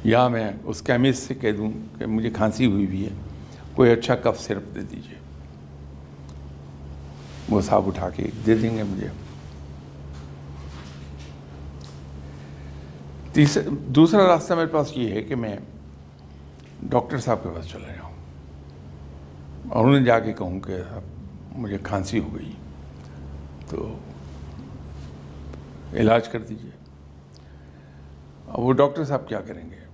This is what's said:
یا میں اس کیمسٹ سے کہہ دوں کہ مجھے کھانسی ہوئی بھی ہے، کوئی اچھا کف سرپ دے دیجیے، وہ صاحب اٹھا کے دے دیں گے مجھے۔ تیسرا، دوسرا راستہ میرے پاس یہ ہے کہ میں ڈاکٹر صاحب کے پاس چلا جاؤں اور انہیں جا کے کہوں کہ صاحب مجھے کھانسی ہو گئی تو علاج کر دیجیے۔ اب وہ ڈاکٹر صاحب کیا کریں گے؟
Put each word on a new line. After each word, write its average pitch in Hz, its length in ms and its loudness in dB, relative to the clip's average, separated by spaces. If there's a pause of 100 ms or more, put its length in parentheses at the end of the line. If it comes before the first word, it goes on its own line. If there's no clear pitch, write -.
یا 117 240 8
میں 113 220 0 (140)
اس - 180 -6
کیمسٹ 123 460 4
سے 131 60 -4
کہہ 110 180 0
دوں 107 180 0 (280)
کہ 113 80 -4
مجھے 110 240 0
کھانسی 107 360 2
ہوئی 98 200 4
بھی 92 180 -2
ہے، - 60 -4 (640)
کوئی 123 160 10
اچھا 117 260 4
کف - 240 0
سرپ - 340 -4
دے 101 60 -6
دیجیے، - 380 -12 (2250)
وہ 104 120 6
صاحب 98 260 6
اٹھا 90 240 -2
کے - 200 -2 (160)
دے 110 80 10
دیں 113 220 4
گے 107 60 0
مجھے۔ 98 260 -4 (4000)
تیسرا، 147 300 8 (180)
دوسرا 165 460 8
راستہ 170 280 6
میرے 165 120 2
پاس 156 300 0
یہ 113 160 0
ہے 107 100 -2
کہ 135 120 -4
میں 110 220 -2 (1300)
ڈاکٹر 127 360 2
صاحب 113 240 0
کے 90 120 -6
پاس 82 120 -8
چلا - 260 -12
جاؤں - 200 -12 (1600)
اور 113 200 8
انہیں 139 160 10
جا 117 140 8
کے 110 140 0
کہوں 92 280 -4
کہ 98 120 -6 (180)
صاحب 104 120 -8 (560)
مجھے 101 240 -2
کھانسی 101 360 0
ہو - 200 -2
گئی - 140 -10 (1160)
تو - 300 -6 (1900)
علاج 113 360 6
کر 120 100 -6
دیجیے۔ 107 320 -10 (1800)
اب - 120 -4
وہ 127 120 6
ڈاکٹر 143 320 6
صاحب 135 240 -2
کیا 104 120 -4
کریں - 300 -12
گے؟ - 60 -16 (160)